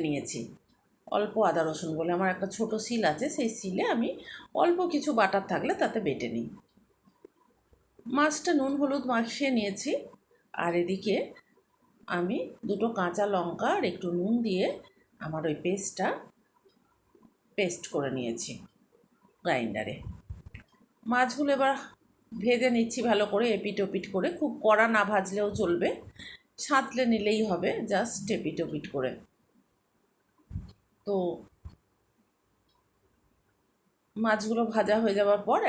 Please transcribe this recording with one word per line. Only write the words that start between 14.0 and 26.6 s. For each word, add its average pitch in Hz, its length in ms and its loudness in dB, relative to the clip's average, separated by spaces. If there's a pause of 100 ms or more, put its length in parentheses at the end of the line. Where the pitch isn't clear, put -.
নুন 190 140 0 (140)
দিয়ে 190 200 0 (540)
আমার 156 280 -6
ওই 147 160 -2
পেস্টটা 196 440 0 (1500)
পেস্ট 175 280 0 (100)
করে 139 240 -2
নিয়েছি 120 340 -4 (920)
গ্রাইন্ডারে। 110 500 -2 (1160)
মাছগুলো 254 440 2
এবার 269 160 4 (600)
ভেজে 240 440 2
নিচ্ছি 226 240 2 (100)
ভালো 208 220 4
করে, 214 140 2 (100)
এপিট 196 280 -4
ওপিট 190 300 -4
করে, 196 140 0 (100)
খুব 285 120 0 (140)
কড়া 214 220 6 (100)
না 208 140 6
ভাজলেও 196 380 2 (120)
চলবে, 175 280 2 (760)